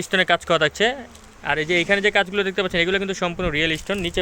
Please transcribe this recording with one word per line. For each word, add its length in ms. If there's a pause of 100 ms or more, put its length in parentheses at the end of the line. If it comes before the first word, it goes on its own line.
স্টোনের 260
কাজ 180
করা 140
থাকছে। 220 (640)
আর 120
এই 80
যে 140
এখানে 220
যে 120
কাজগুলো 300
দেখতে 160
পাচ্ছেন, 200
এগুলো 180
কিন্তু 220
সম্পূর্ণ 320
রিয়েল 160 (100)
স্টোন। 240
নিচে 160